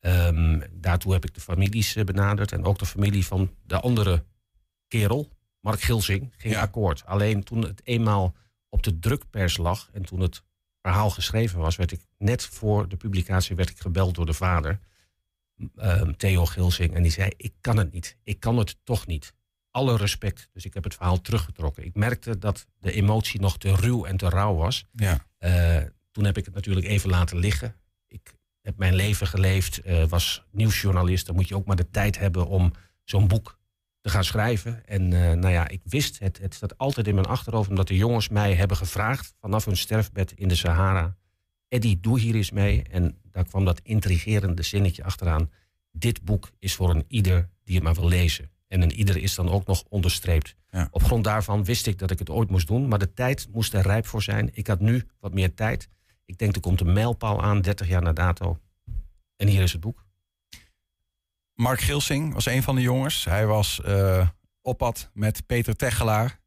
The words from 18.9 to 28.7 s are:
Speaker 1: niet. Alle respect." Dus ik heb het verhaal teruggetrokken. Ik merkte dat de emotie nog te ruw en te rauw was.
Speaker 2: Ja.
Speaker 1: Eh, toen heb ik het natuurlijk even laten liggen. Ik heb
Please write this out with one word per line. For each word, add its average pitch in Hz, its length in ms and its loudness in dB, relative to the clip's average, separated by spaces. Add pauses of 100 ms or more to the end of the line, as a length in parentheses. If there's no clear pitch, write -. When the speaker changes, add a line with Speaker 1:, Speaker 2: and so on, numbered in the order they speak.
Speaker 1:
niet. 78 280 -8 (360)
Alle 127 260 0
respect." 101 560 -4
Dus 92 120 -16
ik 95 100 -12
heb 87 100 -8
het - 100 -8
verhaal 87 260 0
teruggetrokken. 80 640 -4
Ik 90 100 -12
merkte 104 440 -2
dat 101 280 -4 (120)
de 95 140 -4
emotie 104 480 0
nog 92 180 -2
te 98 160 2
ruw 104 300 2
en 95 120 -4
te 92 120 0
rauw 98 260 2
was. 87 380 -2
Speaker 2:
Ja. 98 260 0 (200)
Speaker 1:
Eh, 87 380 4 (340)
toen 107 140 -2
heb 95 120 2
ik 104 80 -4
het 85 100 -14
natuurlijk 95 320 -2
even 98 240 0
laten 87 280 2
liggen. 98 380 -2 (300)
Ik - 280 -20 (280)
heb - 140 -8